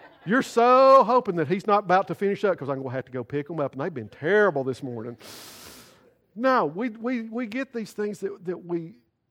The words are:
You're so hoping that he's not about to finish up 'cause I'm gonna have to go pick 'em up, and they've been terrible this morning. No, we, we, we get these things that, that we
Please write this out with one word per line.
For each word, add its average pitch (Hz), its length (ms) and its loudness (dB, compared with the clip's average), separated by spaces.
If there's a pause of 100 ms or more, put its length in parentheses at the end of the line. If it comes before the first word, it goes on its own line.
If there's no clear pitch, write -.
(260)
You're 226 160 2
so 262 640 6
hoping 226 320 0
that 156 120 0
he's 185 200 -2
not 208 160 2
about 185 240 2
to 165 80 -6
finish 196 280 -2
up 190 140 2
'cause 135 120 -8
I'm 135 120 -4
gonna 131 140 -8
have 131 100 -6
to 131 60 -20
go 123 120 -8
pick 143 280 -6
'em 160 80 -6
up, 139 140 -4
and 131 80 -8
they've 170 120 -6
been 113 160 -12
terrible 175 540 2
this 127 180 -6
morning. 120 340 -10 (1200)
No, 240 300 2
we, 185 240 -4
we, 226 340 -6
we 226 220 -8
get 254 260 -8
these 226 200 -10
things 208 300 -8
that, 196 240 -10
that 180 200 -8
we 170 300 -8 (360)